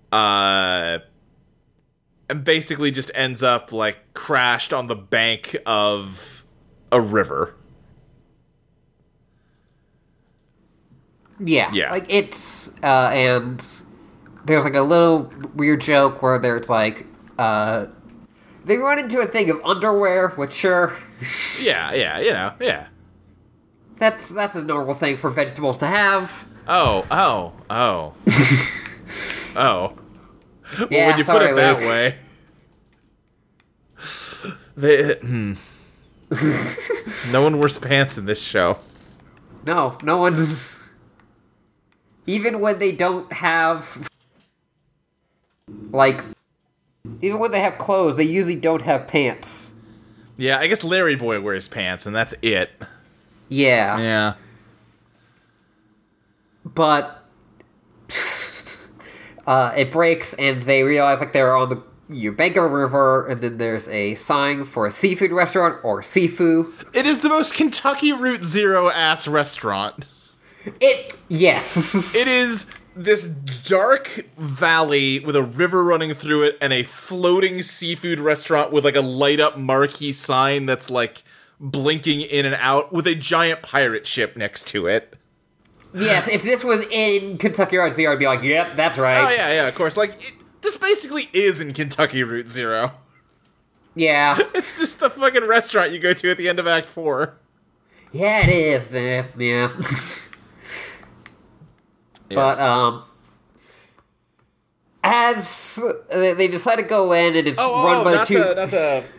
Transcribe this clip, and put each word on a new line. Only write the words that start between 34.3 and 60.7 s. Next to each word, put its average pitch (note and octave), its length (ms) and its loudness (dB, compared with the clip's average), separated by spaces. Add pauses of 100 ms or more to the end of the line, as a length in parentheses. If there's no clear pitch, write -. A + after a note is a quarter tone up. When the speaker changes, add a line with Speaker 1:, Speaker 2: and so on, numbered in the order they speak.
Speaker 1:
They, C#3+ 380 4
hmm. A#2 380 -4 (760)
Speaker 2:
<laughs> - 1040 -4
Speaker 1:
No C3 80 4
one D3+ 180 4
wears C#3+ 200 2
pants C3+ 380 0
in G2+ 80 -8
this G#2 160 -4
show. F2+ 380 0 (840)
Speaker 2:
No, D3 380 0
no D#3 140 2
one's. D#3+ 600 0 (1500)
Even G#3+ 340 -2
when G#3 160 0
they F#3+ 160 0
don't F3+ 400 -2
have, E3 760 -2 (1800)
like, C3+ 320 2 (1000)
even G3+ 180 -2
when A3+ 120 0
they G3+ 80 0
have F#3+ 200 0
clothes, F#3 360 0
they D#3 80 2
usually F3 320 0
don't D#3 280 0
have C3+ 240 0
pants. - 640 -2 (640)
Speaker 1:
Yeah, C3+ 220 2
I D#3 80 2
guess - 160 0
Larry E3+ 320 2
Boy A2+ 260 -2
wears G2 260 -6
pants, F#2 380 -6
and G#2 100 -8
that's A2+ 180 -2 (100)
it. G2+ 260 0 (800)
Speaker 2:
Yeah. A#2+ 500 2
Speaker 1:
Yeah. G#2+ 340 0 (2250)
Speaker 2:
But, D3+ 600 0 (840)
<laughs> - 1400 -10
uh, C3 280 2
it C3 160 0
breaks, E3 440 2
and C3+ 280 -2
they C3+ 200 4